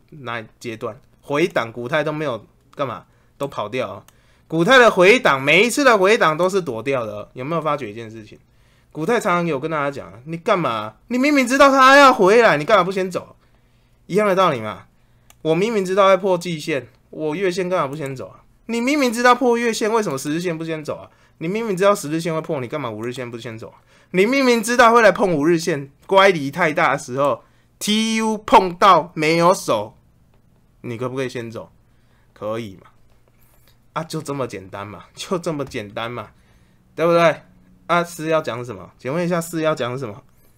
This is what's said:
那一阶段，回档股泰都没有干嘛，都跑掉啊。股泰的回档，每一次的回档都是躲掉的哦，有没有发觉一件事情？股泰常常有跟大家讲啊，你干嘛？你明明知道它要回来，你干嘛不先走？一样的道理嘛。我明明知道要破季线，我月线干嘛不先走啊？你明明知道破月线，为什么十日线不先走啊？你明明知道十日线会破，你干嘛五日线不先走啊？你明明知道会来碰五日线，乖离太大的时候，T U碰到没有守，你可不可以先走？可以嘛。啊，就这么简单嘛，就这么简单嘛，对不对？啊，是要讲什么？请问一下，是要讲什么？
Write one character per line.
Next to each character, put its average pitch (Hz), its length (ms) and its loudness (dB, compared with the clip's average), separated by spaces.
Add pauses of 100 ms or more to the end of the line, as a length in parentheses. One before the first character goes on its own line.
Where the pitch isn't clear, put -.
那 120 300 -12
一 110 60 -14 (140)
阶 117 160 -10
段， 113 240 -12 (220)
回 147 260 -2
档 117 240 -4
股 120 160 -10
泰 151 160 -2
都 151 80 -4
没 151 140 -6
有 113 180 -8 (320)
干 143 120 -6
嘛， 107 180 -12 (320)
都 139 100 -6
跑 107 220 -8
掉 117 220 -6
啊。 104 140 -18 (420)
股 165 180 0
泰 254 140 6
的 233 100 8
回 196 300 6
档， 139 200 2
每 147 240 4
一 240 60 2
次 285 140 0
的 247 140 6
回 196 200 4
档 165 180 2
都 180 140 0
是 190 100 -2
躲 123 220 -6
掉 127 240 -4
的 104 80 -10
哦， 104 200 -14
有 131 120 -12
没 160 100 -6
有 160 60 -4
发 151 160 -2
觉 113 140 -10
一 - 20 -14
件 113 160 -14
事 110 160 -18
情？ 87 120 -20 (540)
股 156 140 -10
泰 226 140 0
常 190 180 0
常 175 80 -2
有 151 140 -2
跟 156 100 -8
大 160 80 -6
家 143 140 -4
讲 95 200 -14
啊， 101 140 -20
你 160 100 -12
干 190 220 0
嘛？ 113 380 -4 (140)
你 247 100 -2
明 285 120 2
明 269 160 2
知 262 120 2
道 277 100 8
它 269 260 8
要 277 160 10
回 226 300 6
来， 185 160 4
你 151 80 -6
干 220 100 4
嘛 185 80 6
不 180 80 -4
先 190 180 -4
走？ - 260 -8 (720)
一 165 80 -4
样 208 120 2
的 190 80 2
道 185 160 4
理 127 80 -4
嘛。 107 280 -10 (540)
我 156 140 0
明 202 160 0
明 202 140 -2
知 185 100 -4
道 196 140 6
要 190 80 6
破 185 200 0
季 170 220 -8
线， 147 300 -6 (220)
我 151 220 -6
月 190 160 -2
线 180 200 -4
干 180 100 -2
嘛 147 80 -2
不 135 80 -12
先 139 180 -8
走 110 140 -12
啊？ - 160 -20 (220)
你 233 160 -4
明 277 180 0
明 247 140 2
知 240 100 -2
道 247 100 6
破 240 240 0
月 233 140 -2
线， 220 180 -2
为 226 140 0
什 185 80 -4
么 135 60 -4
十 147 180 -6
日 170 60 -4
线 175 160 -4
不 165 80 -10
先 160 180 -8
走 113 140 -8
啊？ 85 120 -20 (280)
你 160 100 -8
明 220 180 -4
明 196 120 -4
知 185 80 2
道 202 100 4
十 175 160 -8
日 160 80 -4
线 165 140 -6
会 160 80 -6
破， 160 180 -6
你 123 80 -8
干 151 140 -8
嘛 123 100 -6
五 107 100 -12
日 123 120 -8
线 123 180 -12
不 120 60 -12
先 113 200 -14
走 104 120 -16
啊？ - 100 -20 (320)
你 185 140 4
明 269 180 2
明 240 180 4
知 233 140 -4
道 240 160 6
会 233 100 6
来 202 120 6
碰 190 200 0
五 143 120 0
日 170 120 4
线， 147 320 -6 (160)
乖 190 240 6
离 143 220 -2
太 165 220 -2
大 156 180 0
的 139 60 -2
时 143 200 -12
候 139 280 -2 (340)
，T 220 380 -2
U 220 200 -2
碰 190 380 2
到 180 380 2
没 160 240 0
有 170 160 4
守， 113 420 -4 (840)
你 120 160 -10
可 127 100 -6
不 123 80 -12
可 135 80 -6
以 123 60 -6
先 117 200 -12
走？ 104 220 -16 (600)
可 110 260 -8
以 104 240 -14
嘛。 - 60 -20 (1040)
啊， 156 100 -6
就 160 180 -10
这 143 120 -8
么 135 140 -6
简 95 220 -16
单 101 180 -14
嘛， 92 160 -18 (100)
就 - 240 -6
这 175 140 -6
么 143 140 -6
简 110 240 -10
单 113 200 -10
嘛， 117 200 -12 (680)
对 160 100 -2
不 170 60 2
对？ 170 300 2 (460)
啊， 175 140 2
是 170 260 -8
要 160 140 2
讲 123 220 -6
什 123 100 -12
么？ 92 240 -16
请 127 160 -8
问 175 120 -2
一 - 20 -2
下， 170 140 -2
是 165 200 -8
要 156 140 0
讲 123 220 -6
什 135 100 -10
么？ 110 160 -16 (340)